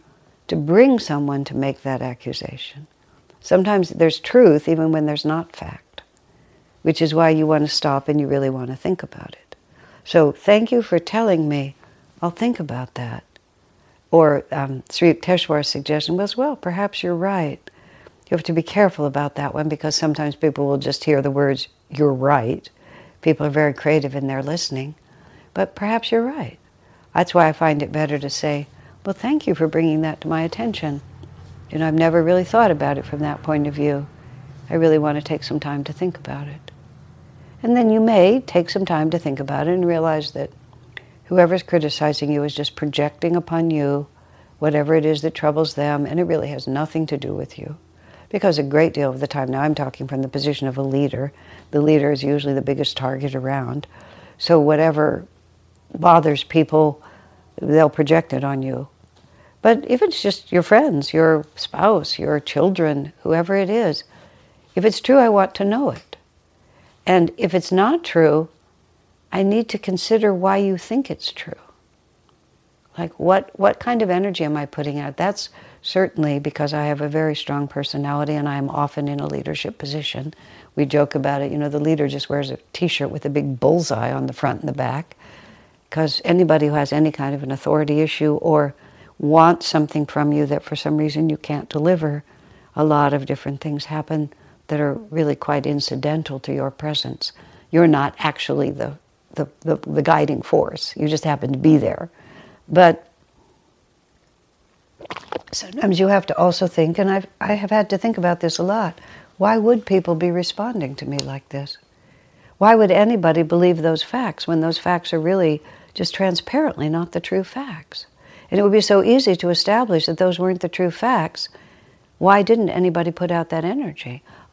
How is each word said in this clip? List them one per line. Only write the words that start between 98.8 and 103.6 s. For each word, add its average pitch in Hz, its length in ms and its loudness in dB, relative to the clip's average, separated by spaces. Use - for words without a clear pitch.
the, 143 140 -6
the, 160 160 0
the 151 240 -4
guiding 151 400 2
force. - 560 -2
You 151 100 -2
just 156 160 -2
happen 143 300 -2
to 131 60 -4
be 156 180 6
there. 117 320 -2
But 165 400 6